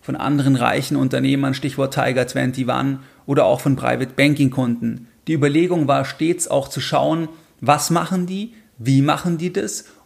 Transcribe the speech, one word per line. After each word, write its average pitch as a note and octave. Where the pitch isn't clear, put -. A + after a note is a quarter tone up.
von C3
anderen C#3
reichen C3+
Unternehmern, C3+
Stichwort C3+
Tiger B2+
Twenty-one, B2+
oder C#3
auch C3
von C3+
Private B2
Banking C#3+
Kunden. A#2+
Die D#3+
Überlegung D#3
war C3+
stets E3
auch C3+
zu -
schauen, D#3
was D3
machen F3
die, G3+
wie C3+
machen D3+
die F3
das G3+